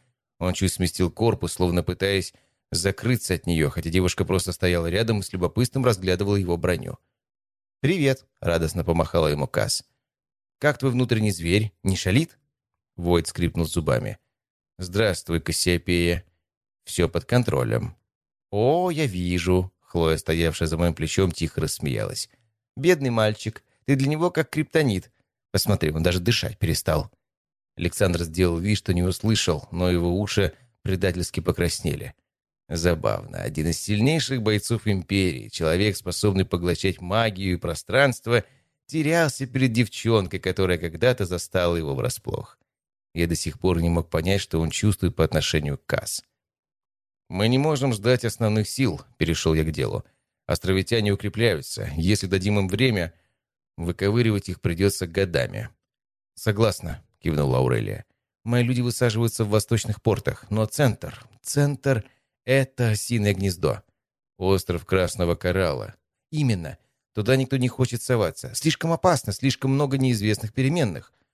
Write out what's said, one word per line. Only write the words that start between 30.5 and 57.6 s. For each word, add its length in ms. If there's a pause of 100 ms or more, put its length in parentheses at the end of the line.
предательски 600
покраснели. 760 (540)
Забавно. 720
Один 260
из 140
сильнейших 600
бойцов 460
Империи, 600
человек, 480
способный 480
поглощать 560
магию 540
и 20
пространство, 880 (480)
терялся 540
перед 260
девчонкой, 640
которая 380
когда-то 480
застала 500
его 200
врасплох. 600 (560)
Я 140
до 80
сих 240
пор 220
не 80
мог 200
понять, 320
что 180
он 100
чувствует 460
по 80
отношению 540
к 80
Касс. 380 (1080)
«Мы 180
не 100
можем 360
ждать 320
основных 420
сил», — 340 (160)
перешёл 360
я 100
к 80
делу. 320 (420)
«Островитяне 640
укрепляются. 840
Если 320
дадим 320
им 80
время, 460 (640)
выковыривать 720
их 120
придётся 460
годами». 640 (640)
«Согласна», — 680 (160)
кивнула 400
Аурелия. 460 (380)